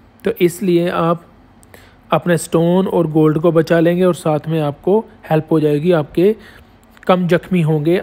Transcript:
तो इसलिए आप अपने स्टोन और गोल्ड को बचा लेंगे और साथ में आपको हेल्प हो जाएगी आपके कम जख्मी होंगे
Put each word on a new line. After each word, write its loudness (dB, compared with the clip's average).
तो -2
इसलिए 0
आप -2
अपने 0
स्टोन 0
और 0
गोल्ड 2
को 2
बचा 2
लेंगे 0
और 2
साथ -4
में -2
आपको -2
हेल्प 0
हो 2
जाएगी 0
आपके 0
कम 2
जख्मी 0
होंगे 0